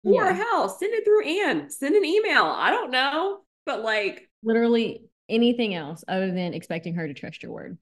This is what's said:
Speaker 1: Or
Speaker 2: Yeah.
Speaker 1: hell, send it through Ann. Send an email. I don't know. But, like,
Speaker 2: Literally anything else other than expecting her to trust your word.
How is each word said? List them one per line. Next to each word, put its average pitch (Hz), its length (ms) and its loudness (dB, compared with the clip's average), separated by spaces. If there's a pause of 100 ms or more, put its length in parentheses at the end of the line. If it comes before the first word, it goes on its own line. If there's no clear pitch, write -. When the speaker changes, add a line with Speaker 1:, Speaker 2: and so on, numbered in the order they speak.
Speaker 1:
Or 214 80 4 (100)
Speaker 2:
Yeah. 370 100 2
Speaker 1:
hell, 392 360 0
send 415 260 -4
it 440 100 -2
through 415 200 4
Ann. 285 460 -2
Send 302 260 0
an 392 80 4
email. 330 400 2
I 160 260 0
don't 381 220 -2
know. 294 480 0 (260)
But, 220 160 -4
like, 214 480 -4 (140)
Speaker 2:
Literally 226 640 2 (220)
anything 233 460 2
else 160 320 -8
other 190 240 -2
than 180 240 -4
expecting 170 400 -6
her 165 140 -4
to 143 60 -10
trust - 280 -14
your 117 80 -14
word. 160 320 -14